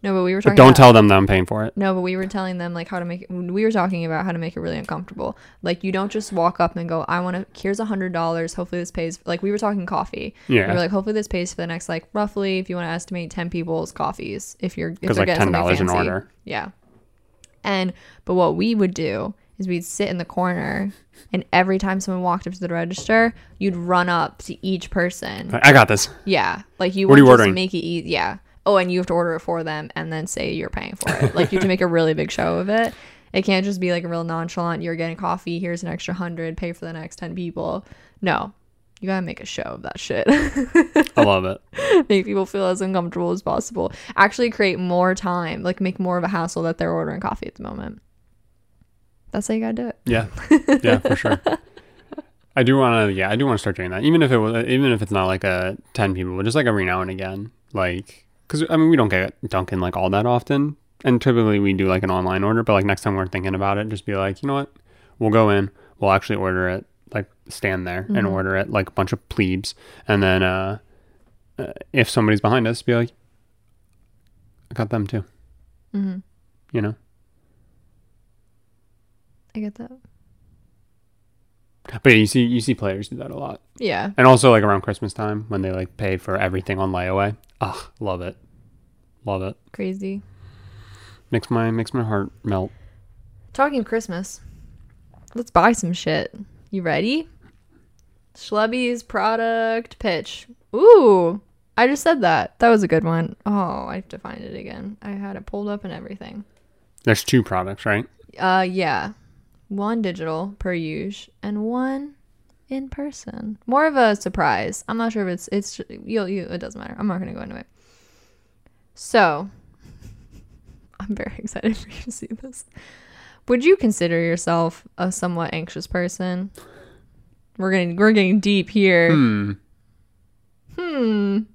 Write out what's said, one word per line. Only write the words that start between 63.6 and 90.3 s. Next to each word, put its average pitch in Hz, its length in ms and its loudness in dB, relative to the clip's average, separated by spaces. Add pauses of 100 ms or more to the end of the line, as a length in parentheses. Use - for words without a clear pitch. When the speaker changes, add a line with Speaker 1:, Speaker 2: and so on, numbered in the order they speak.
Speaker 2:
it, 107 120 -6
just 104 160 -10
be 101 100 -4
like, 95 260 -4
"You 139 60 -4
know 139 60 -2
what? 139 180 -6 (480)
We'll 110 100 2
go 107 200 6
in, 101 200 2 (300)
we'll 98 100 2
actually 98 260 0
order 92 320 -2
it, 92 160 -6 (300)
like, 101 120 -4 (220)
stand 92 380 -4
there 90 220 -6
and 202 80 0
Speaker 1:
Mm-hmm. 101 100 0
Speaker 2:
order 95 300 -2
it 98 140 -2
like 101 180 -2
a - 40 -20
bunch 95 200 -2
of - 160 -8
plebes." 92 460 -2 (340)
And 101 140 4
then, 92 200 4
uh, 95 360 -2 (800)
uh, - 140 -8 (200)
if 131 180 2
somebody's 107 300 2
behind 113 260 2
us, 117 160 -4
be 120 140 2
like, 117 140 0 (1600)
"I - 40 -16
got 110 160 -4
them 110 160 -2
too." 101 180 -4 (720)
Speaker 1:
Mm-hmm. 196 240 -4 (540)
Speaker 2:
You 104 100 -2
know? 104 120 -4 (2500)
Speaker 1:
I 220 60 -8
get 208 160 -8
that. 233 160 -16 (2000)
Speaker 2:
But 135 100 8
yeah, 110 60 8
you 107 80 6
see, 127 160 2
you 120 180 0
see 120 140 -2
players 101 340 -4
do - 80 -12
that - 140 -12
a - 80 -12
lot. - 240 -12 (160)
Speaker 1:
Yeah. 190 380 -4
Speaker 2:
And 127 100 8
also, 131 240 8
like, 110 120 6
around 101 200 2
Christmas 101 320 -6
time 107 340 -6
when 101 140 -4
they, 92 100 -2
like, 92 240 -6
pay 95 220 -2
for 92 180 -6
everything 95 420 -2
on 95 140 -2
layaway. 95 440 -2 (240)
Ugh, - 240 -8 (140)
love 95 220 -6
it. 90 160 -12 (880)
Love 98 180 -4
it. 98 140 -8 (160)
Speaker 1:
Crazy. 196 500 -8 (1080)